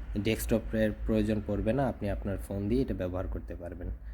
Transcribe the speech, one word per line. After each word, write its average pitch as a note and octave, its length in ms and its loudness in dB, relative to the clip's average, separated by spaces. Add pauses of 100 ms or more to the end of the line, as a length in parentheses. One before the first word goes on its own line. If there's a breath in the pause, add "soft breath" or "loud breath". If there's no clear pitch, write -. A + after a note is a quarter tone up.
(180 loud breath)
ডেস্কটপের A2 760 2 (140)
প্রয়োজন G#2+ 420 4
পড়বে G#2 260 2
না, C3+ 140 2
আপনি G#2 220 -2
আপনার F#2+ 280 -2
ফোন G2+ 320 -2
দিয়ে B2 120 4
এটা A2+ 120 0
ব্যবহার F#2 340 -2
করতে F2 280 -6
পারবেন। F2 320 -8 (260 loud breath)